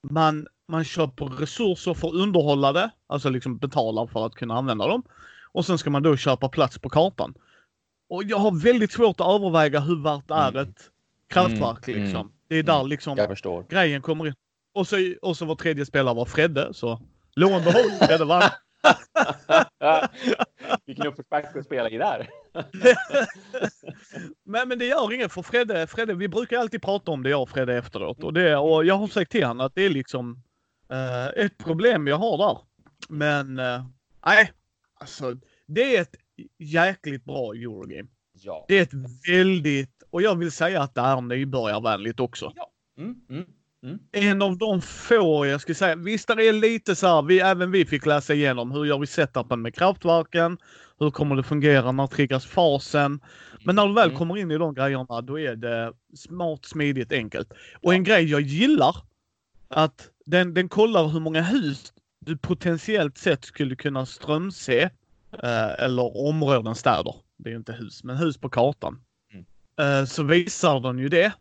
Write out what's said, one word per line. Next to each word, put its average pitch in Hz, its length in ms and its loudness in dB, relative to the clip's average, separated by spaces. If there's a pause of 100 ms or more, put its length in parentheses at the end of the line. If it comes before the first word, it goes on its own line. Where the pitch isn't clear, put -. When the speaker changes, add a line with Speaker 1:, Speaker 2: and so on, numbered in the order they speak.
Speaker 1:
Man, 156 380 0 (200)
man 160 160 -2
köper 147 420 -4
resurser 160 680 -2
för 160 140 -4
att 160 60 -4
underhålla 147 600 2
det. 196 160 0 (180)
Alltså 143 220 -4
liksom 127 280 -4
betalar 117 500 -2
för 113 180 -4
att 113 100 -8
kunna 117 220 -6
använda 120 300 -2
dem. 233 160 -2 (480)
Och 175 140 -2
sen 180 120 0
ska 147 120 -4
man 143 140 0
då 151 140 4
köpa 135 320 0
plats 139 300 -2
på 135 100 -12
kartan. - 440 0 (760)
Och 180 140 -8
jag 208 140 -2
har 190 260 2
väldigt 226 280 4
svårt 220 300 2
att 175 60 2
överväga 165 520 2
hur 151 240 -2
värt 147 280 -4
är 151 180 2
Speaker 2:
Mm. 123 200 -4
Speaker 1:
ett - 100 -20 (500)
kraftverk, 117 580 0
Speaker 2:
Mm, 107 160 -4
Speaker 1:
liksom. 101 180 -4
Speaker 2:
mm. 104 100 -14 (160)
Speaker 1:
Det 160 80 -4
är 160 80 0
där 160 120 4
Speaker 2:
Mm. 135 120 0
Speaker 1:
liksom 143 300 -6
Speaker 2:
Jag 104 120 0
förstår. 92 400 -8
Speaker 1:
grejen 156 320 0
kommer 156 260 -4
in. 143 60 -6 (400)
Och 190 140 -2
så, 208 100 -2 (240)
och 175 160 -4
så 170 80 -8
var 156 100 -4
tredje 143 300 -4
spelare 131 300 0
var 117 100 -2
Fredde, 151 480 0
så 117 260 -6 (360)
lo 190 200 4
och 170 80 2
behåll, 208 280 4 (160)
Fredde 160 180 4
vann. 175 180 4 (400)
Speaker 2:
<laughs> - 1300 2 (760)
Vilken 147 220 -8
uppförsbacke 147 520 -6
att 143 60 -12
spela 120 240 -4
i 110 80 -8
där. 117 320 -4 (240)
Speaker 1:
<laughs> - 100 -8 (1800)
Men, 233 240 -4
men 247 120 -6
det 240 60 -2
gör 247 280 0
inget, 247 180 -4
för 180 100 -12
Fredde, 208 460 -2
Fredde, 220 260 -6
vi 190 140 -4
brukar 233 300 -4
alltid 226 240 -4
prata 196 300 -4
om 135 120 -6
det, 131 60 0
jag 143 120 2
och 123 80 -4
Fredde, 123 280 -2
efteråt. 107 460 -8
Och 156 100 -6
det, 160 240 4
och 160 280 4
jag 190 120 4
har 208 100 -4
sagt 190 240 -2
till 190 140 2
han 120 160 -4
att 131 140 -4
det 196 100 0
är 196 40 2
liksom, 127 540 -6 (460)
eh, 131 560 -4
ett - 120 -6
problem 165 500 0
jag 147 100 2
har 202 200 -2
där. 185 200 2 (520)
Men, 143 500 -4
eh, 123 260 -4 (400)
nej, 214 260 6 (480)
alltså, 131 360 -10 (320)
det 233 300 2
är 175 40 2
ett - 140 -8 (440)
jäkligt 160 640 -2
bra 127 280 -8
Eurogame. 113 540 -14 (260)
Speaker 2:
Ja. 95 340 -14
Speaker 1:
Det 196 100 4
är 185 60 6
ett 131 440 -8
väldigt, 175 840 2
och 175 120 -4
jag 208 140 2
vill 170 160 -4
säga 170 300 -2
att 139 140 -6
det 123 60 -2
är 131 200 2
nybörjarvänligt 117 1000 -4
också. 120 360 -6
Speaker 2:
Ja. - 160 -16 (260)
Mm, 220 180 -12 (140)
mm, 160 160 -12 (380)
mm. 180 160 -12 (120)
Speaker 1:
En 202 300 2
av 190 160 0
de 196 240 -2
få, 160 640 2
jag 139 160 0
skulle 160 140 -6
säga, 180 200 2
visst, 196 320 -4
det 220 200 4
är 220 60 6
lite 214 420 0
så 190 120 2
här, 160 140 6
vi, 180 180 6
även 185 320 2
vi 185 140 4
fick 147 200 -4
läsa 147 280 2
igenom, 131 380 0
hur 147 140 -4
gör 147 140 0
vi 143 80 -4
setupen 123 540 -2
med 117 140 -8
kraftverken? 170 840 0 (420)
Hur 151 120 2
kommer 143 240 0
det 131 80 0
fungera? 139 480 4
När 135 160 -2
triggas 131 380 0
fasen? 143 760 0 (460)
Men 180 100 2
när 208 120 4
du 202 60 0
väl 214 140 6
Speaker 2:
Mm. 139 100 -2
Speaker 1:
kommer 170 200 -2
in 180 140 -4
i 151 60 0
de 156 160 -2
grejerna, 131 480 -4
då 139 180 -8
är 131 160 -6
det 117 380 -6 (220)
smart, 165 500 -8
smidigt, 139 460 -4
enkelt. 120 380 -4 (320)
Och 175 120 4
Speaker 2:
Ja. - 0 -
Speaker 1:
en 185 100 4
grej 170 280 4
jag 147 100 2
gillar, 165 540 2 (720)
att 151 420 -2 (160)
den, 175 280 0
den 180 160 0
kollar 208 380 2
hur 160 120 -2
många 160 220 -2
hus 170 520 -2 (260)
du 156 180 -8
potentiellt 170 800 -2
sett - 280 0
skulle 131 300 -6
kunna 135 300 -6
strömse, 151 760 -2 (600)
eh, 113 400 -2
eller 123 440 -2
områden, 135 480 0
städer. 113 400 0 (220)
Det - 120 -12
är - 20 -10
ju 117 60 -10
inte 113 160 -14
hus, 113 300 -14
men 127 140 -10
hus 156 200 -2
på 131 120 -10
kartan. 131 520 -2 (320)
Speaker 2:
Mm. 90 120 -20 (540)
Speaker 1:
Eh, 139 60 0
så 147 180 -4
visar 165 560 2
den 127 200 -4
ju 139 100 -4
det. 180 320 4